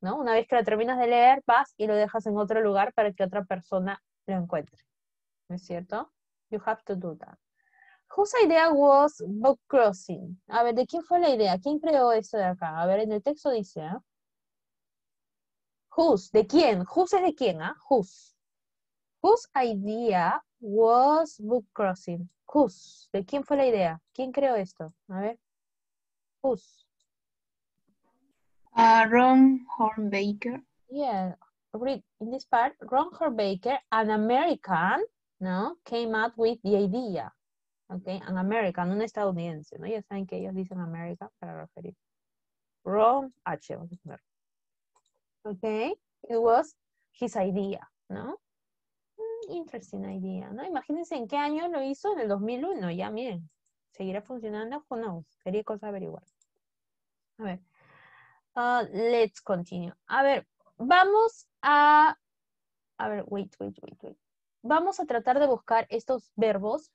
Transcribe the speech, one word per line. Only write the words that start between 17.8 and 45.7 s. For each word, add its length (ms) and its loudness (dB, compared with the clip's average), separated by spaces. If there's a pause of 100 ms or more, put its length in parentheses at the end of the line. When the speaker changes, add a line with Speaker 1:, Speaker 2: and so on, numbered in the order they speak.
Speaker 1:
Whose. 460 -2 (880)
Whose 320 4
idea 840 0 (200)
was 800 4
book 340 -2
crossing? 560 -4 (240)
Whose, 580 -2
¿de 140 -4
quién 180 -4
fue 140 -2
la 80 4
idea? 340 0 (140)
¿Quién 180 -8
creó 240 0
esto? 380 -8 (160)
A 100 -8
ver. 200 -6 (1040)
Whose. 440 -4 (1900)
Speaker 2:
Ah, 320 8
Ron 600 6 (100)
Hornbaker. 840 -2 (260)
Speaker 1:
Yeah, 480 -4 (360)
read 280 -6 (180)
in 120 -10
this 140 -10
part, 340 0
Ron 320 -2
Hornbaker, 680 -2 (120)
an 180 0
American, 920 0 (360)
¿no? 440 -4
Came 320 -4
up 220 -2
with 260 0
the 140 2
idea. 540 -4 (580)
Ok, 180 -12 (180)
an 120 -6
American, 520 -2
un 120 -2
estadounidense, 760 -6
¿no? 80 -14
Ya 160 -8
saben 240 -10
que 120 -12
ellos 180 -10
dicen 240 -8
America 580 -12
para 220 -14
referir. 360 -18 (920)
Ron 480 0 (100)
H, 320 -10
vamos 160 -14
a 60 -16
poner. 240 -18 (1200)
Ok, 200 -10 (640)